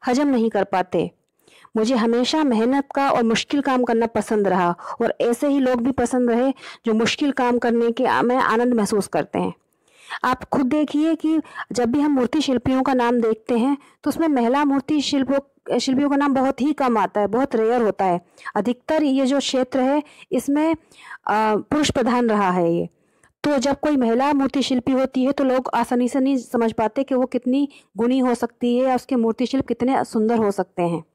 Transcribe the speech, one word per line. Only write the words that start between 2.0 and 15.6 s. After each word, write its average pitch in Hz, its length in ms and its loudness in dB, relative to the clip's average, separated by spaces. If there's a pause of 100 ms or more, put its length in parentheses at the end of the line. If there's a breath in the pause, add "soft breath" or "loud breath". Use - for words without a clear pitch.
मेहनत 262 520 0
का 277 140 0
और 226 140 2
मुश्किल 226 380 -2
काम 262 220 0
करना 233 220 0
पसंद 214 420 -2
रहा 180 280 2 (260 loud breath)
और 233 200 -2
ऐसे 240 260 -2
ही 277 120 2
लोग 254 220 0
भी 262 100 -2
पसंद 247 380 0
रहे 247 240 0 (320 loud breath)
जो 226 80 0
मुश्किल 233 380 0
काम 247 260 0
करने 233 340 2
के 240 140 -2
आ-, 233 160 2
में 247 140 2
आनंद 240 380 2
महसूस 208 340 0
करते - 320 -4
हैं। 180 140 -4 (680 loud breath)
आप 254 200 -2
खुद 262 220 0
देखिए 302 500 0
कि 311 240 0 (320 loud breath)
जब 240 200 0
भी 285 80 0
हम 294 120 2
मूर्ति 262 300 2
शिल्पियों 262 420 0
का 277 100 0
नाम 240 280 2
देखते 220 360 -2
हैं 269 200 0 (260 loud breath)
तो 302 60 -2
उसमें 330 180 0
महिला 262 380 2
मूर्ति 277 360 0
शिल्पों, 269 800 -2